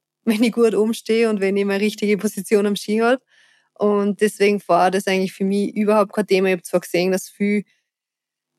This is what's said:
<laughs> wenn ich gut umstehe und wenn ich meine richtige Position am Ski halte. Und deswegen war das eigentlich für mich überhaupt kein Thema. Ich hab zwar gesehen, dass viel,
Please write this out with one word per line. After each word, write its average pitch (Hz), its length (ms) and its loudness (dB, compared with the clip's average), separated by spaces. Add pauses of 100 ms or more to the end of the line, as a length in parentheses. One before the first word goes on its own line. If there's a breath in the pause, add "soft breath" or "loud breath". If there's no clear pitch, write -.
<laughs> - 140 -20
wenn 220 200 0
ich 233 100 2
gut 226 220 2
umstehe 220 540 0
und 214 120 -2
wenn 196 160 0
ich 202 80 0
meine 196 180 0
richtige 214 340 0
Position 202 480 0
am 202 100 0
Ski 208 240 -4
halte. 240 240 0 (500 soft breath)
Und 202 480 0
deswegen 202 460 0
war 180 240 2
das 190 160 -2
eigentlich 190 260 -2
für - 100 -6
mich 196 320 -2
überhaupt 214 380 0
kein 214 140 -4
Thema. 190 220 2
Ich 190 40 2
hab 180 120 -6
zwar 180 160 -2
gesehen, 180 300 -2
dass 185 180 -4
viel, 202 360 -2 (920)